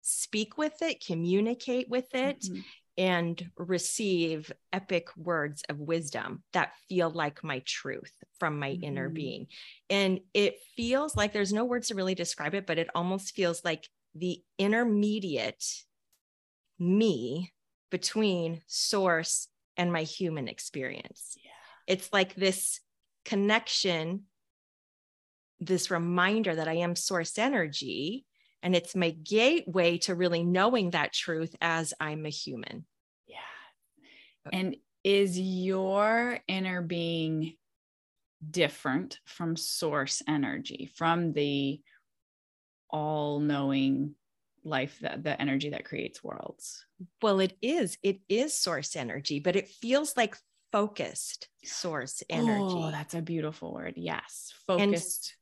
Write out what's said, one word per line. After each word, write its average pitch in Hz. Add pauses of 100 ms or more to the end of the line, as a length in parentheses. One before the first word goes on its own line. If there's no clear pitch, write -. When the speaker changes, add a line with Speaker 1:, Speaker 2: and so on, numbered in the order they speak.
Speaker 1:
speak -
with 302
it, -
communicate 220
with 254
it, 269
Speaker 2:
Mm-hmm. 190 (380)
Speaker 1:
and 175
receive 170 (220)
epic 185
words 156
of 147
wisdom 151 (120)
that - (160)
feel 175
like 156
my 139
truth - (260)
from 151
my 139
inner 139
Speaker 2:
Mm-hmm. 165
Speaker 1:
being. 147 (440)
And 190 (120)
it 208 (220)
feels 254
like, 208
there's 202
no 220
words 247
to 226
really 190
describe 170
it, 196
but 160
it 165
almost 185
feels 170
like 165 (260)
the 175 (180)
intermediate 208 (1120)
me 175 (380)
between 180
source 175 (280)
and 175
my 160
human 156
experience. -
Speaker 2:
Yeah. - (380)
Speaker 1:
It's 190
like 190
this 190 (440)
connection, 196 (1400)
this 180
reminder 180
that 160
I 160
am 175
source 170
energy, 165 (380)
and 180
it's 170
my 175
gateway 185
to 185
really 170
knowing 185
that 156
truth 165
as 165
I'm 156
a 151
human. 147 (440)
Speaker 2:
Yeah. - (1080)
Speaker 1:
Uh, -
Speaker 2:
And 185 (280)
is 196
your 190
inner 185
being 165 (960)
different 151
from 165
source 147
energy, 131
from 165
the 143 (1120)
all-knowing 147 (500)
life, 143
that, 147
the 151
energy 143
that -
creates -
worlds? - (380)
Speaker 1:
Well, 202
it 190
is. 254
It 196
is 254
source 160
energy, 143
but 175
it 190
feels 277
like 226 (360)
focused - (160)
source 147
energy. 202
Speaker 2:
Oh, 160
that's 151
a 165
beautiful 160
word. 165
Yes. - (160)
Speaker 1:
And 202
Speaker 2:
Focused. -